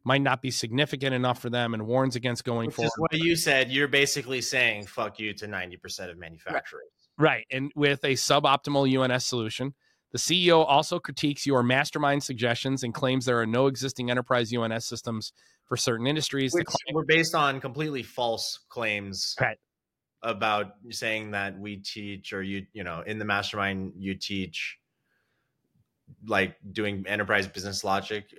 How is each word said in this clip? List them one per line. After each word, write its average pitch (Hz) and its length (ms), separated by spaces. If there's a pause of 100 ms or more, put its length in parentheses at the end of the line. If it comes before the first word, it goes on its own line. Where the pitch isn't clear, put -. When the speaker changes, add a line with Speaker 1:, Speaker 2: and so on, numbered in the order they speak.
Speaker 1:
might 135 180
not 131 200
be 135 80
significant 131 640
enough 127 260
for 120 120
them 120 240
and 107 100
warns 127 300
against 120 300
going 117 220
Speaker 2:
Which 110 100
Speaker 1:
forward." 117 100
Speaker 2:
is 117 100
what 156 160
you 165 220
said. 139 340
You're 139 180
basically 135 540
saying, 113 460
"Fuck 107 320
you" 107 160
to 107 100
ninety 90 320
percent 92 320
of 85 80
manufacturers. 82 680 (340)
Speaker 1:
Right. 135 320
And 135 240
with 143 280
a 139 100
suboptimal 139 800
U 131 100
N 127 80
S 127 160
solution, 123 480 (380)
the 120 80
C 175 260
E 170 60
O 160 100
also 151 380
critiques 143 480
your 127 160
mastermind 143 600
suggestions 123 600
and 117 100
claims 131 320
there 123 140
are 110 80
no 123 180
existing 127 460
enterprise 123 400
U 120 100
N 113 100
S 113 140
systems 113 480 (320)
for 127 100
certain 117 300
industries. 139 460
The 170 80
Speaker 2:
Which 165 80
Speaker 1:
client - 280
Speaker 2:
were 156 100
based 160 280
on 139 260
completely 135 440
false 117 560 (100)
claims 104 720
Speaker 1:
Right. 113 160 (640)
Speaker 2:
about 104 520 (180)
saying 110 400
that 98 280
we 104 180
teach 101 560
or 95 100
you, 98 280
you 104 120
know, 85 180
in 107 160
the 107 80
mastermind, 98 720
you 95 160
teach, 95 640 (1500)
like, 98 320 (160)
doing 101 360
enterprise 101 400
business 98 360
logic 98 560